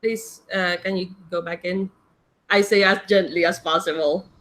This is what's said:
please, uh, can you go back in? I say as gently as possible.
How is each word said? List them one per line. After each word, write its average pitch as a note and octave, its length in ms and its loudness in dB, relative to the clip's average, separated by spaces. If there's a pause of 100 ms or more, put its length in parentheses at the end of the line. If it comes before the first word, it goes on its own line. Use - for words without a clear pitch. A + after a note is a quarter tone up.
please, A3 400 -6 (120)
uh, F3+ 300 0
can F#3+ 140 -4
you F#3 180 -6 (140)
go F3 120 -4
back E3+ 240 -10
in? F#3+ 240 -4 (600)
I G3+ 120 4
say G3+ 220 4
as G3 240 4
gently F3 380 2
as E3+ 140 0
possible. D#3+ 640 -2 (160)